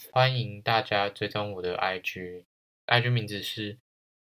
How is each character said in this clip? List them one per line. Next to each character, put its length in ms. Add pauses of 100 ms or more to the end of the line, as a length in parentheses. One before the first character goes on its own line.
(120)
欢 220
迎 280
大 180
家 300
追 180
踪 240
我 80
的 160
I 220
G，I 1040
G 80
名 160
字 160
是 340 (500)